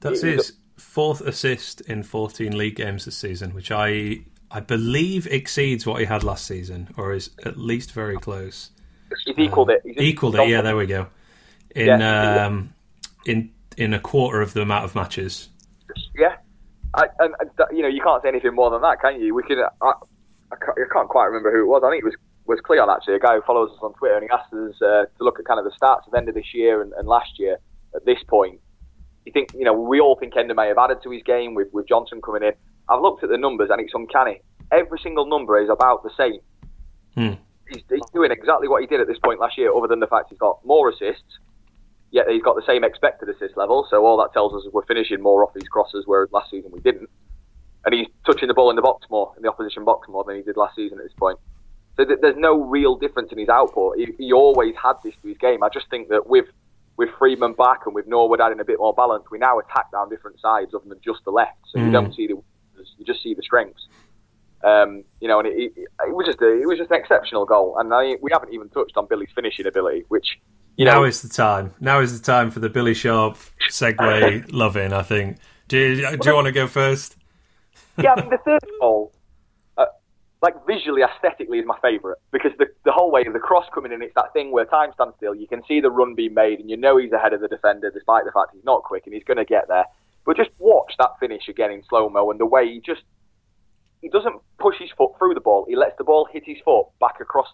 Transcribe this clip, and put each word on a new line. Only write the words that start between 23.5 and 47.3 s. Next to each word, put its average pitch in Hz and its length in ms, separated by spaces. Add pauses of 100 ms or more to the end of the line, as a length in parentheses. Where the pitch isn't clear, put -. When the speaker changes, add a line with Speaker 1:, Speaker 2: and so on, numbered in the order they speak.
Speaker 2:
us - 100
on 107 120
Twitter, 120 220
and 104 80
he 113 60
asked 123 220
us, 110 300
uh, 104 220 (140)
to - 60
look - 140
at - 60
kind 113 160
of 98 40
the 104 160
stats 131 280
of - 60
end 117 140
of 107 60
this - 200
year 117 280
and, 101 120
and 98 120
last 117 320
year 95 200 (360)
at - 120
this 123 200
point. 95 320 (680)
You - 60
think, 143 220
you 131 100
know, 117 100
we 120 260
all 139 160
think 123 180
Enda 113 220
may 107 120
have 104 100
added 127 240
to 127 80
his 117 120
game 120 320
with, 98 180
with 101 140
Johnson 117 360
coming 107 200
in. 107 100 (360)
I've 131 140
looked 196 200
at 143 60
the 117 80
numbers, 131 340
and 107 100
it's - 140
uncanny. 117 460 (320)
Every 165 300
single 151 240
number 120 360
is 104 60
about 123 340
the - 140
same. 117 240 (720)
Speaker 1:
Hmm. 110 200 (360)
Speaker 2:
He's, - 200
he's - 240
doing 160 160
exactly 139 380
what 135 120
he 131 60
did 135 140
at 113 60
this 117 120
point 113 220
last 117 180
year, 117 180
other 117 100
than 117 140
the 107 60
fact - 240
he's - 80
got - 260
more 143 240
assists, - 500 (720)
yet - 200
he's 113 120
got 117 140
the 110 100
same 123 180
expected 113 440
assist 98 300
level, 104 320
so 104 160
all 113 100
that 107 160
tells 104 220
us 101 120
is 95 60
we're 101 140
finishing 110 340
more 101 240
off - 80
these 98 160
crosses, 101 380
whereas 98 260
last 101 180
season 95 220
we 85 80
didn't. 104 300 (760)